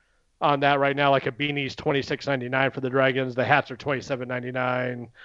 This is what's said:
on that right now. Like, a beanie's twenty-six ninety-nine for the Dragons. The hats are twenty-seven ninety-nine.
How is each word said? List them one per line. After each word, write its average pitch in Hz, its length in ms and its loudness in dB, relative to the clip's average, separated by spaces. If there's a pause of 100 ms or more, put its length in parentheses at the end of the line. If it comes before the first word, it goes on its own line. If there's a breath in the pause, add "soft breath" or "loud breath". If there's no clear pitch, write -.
(400)
on 147 200 4
that 143 200 4
right 139 160 2
now. 143 160 4
Like, 135 140 2
a 135 60 -2
beanie's 143 440 -4
twenty-six 143 500 -2
ninety-nine 131 460 0
for - 80 -8
the 127 100 -2
Dragons. 131 460 2
The 127 80 0
hats 135 260 4
are 131 60 -10
twenty-seven 127 500 -6
ninety-nine. 123 840 -4 (160 loud breath)